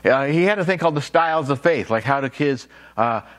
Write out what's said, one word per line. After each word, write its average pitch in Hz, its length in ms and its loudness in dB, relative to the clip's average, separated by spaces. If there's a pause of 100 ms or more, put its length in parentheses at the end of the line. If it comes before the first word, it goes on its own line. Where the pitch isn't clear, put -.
uh, 131 200 2
he 160 180 0
had 208 160 0
a 180 60 -2
thing 185 120 0
called 165 180 0
the 147 60 -4
styles 160 480 0
of 139 120 -2
faith, 151 280 0
like 113 140 0
how 139 180 0
do 135 80 -4
kids, 139 380 -2 (280)
uh, 113 260 -2 (180)